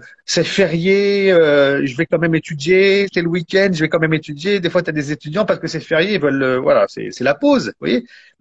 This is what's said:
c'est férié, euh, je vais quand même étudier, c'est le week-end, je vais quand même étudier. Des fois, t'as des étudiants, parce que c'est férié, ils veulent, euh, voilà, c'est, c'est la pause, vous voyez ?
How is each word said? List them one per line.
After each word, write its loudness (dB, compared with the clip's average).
c'est 0
férié, 0
euh, 4
je -6
vais -2
quand 0
même 0
étudier, 2
c'est -2
le -2
week-end, 0
je -2
vais 0
quand 0
même 0
étudier. -4
Des -2
fois, 0
t'as -6
des -4
étudiants, -6
parce -2
que -8
c'est -8
férié, 0
ils -2
veulent, 0
euh, 0
voilà, 2
c'est, -12
c'est -10
la 2
pause, 0
vous -8
voyez ? -2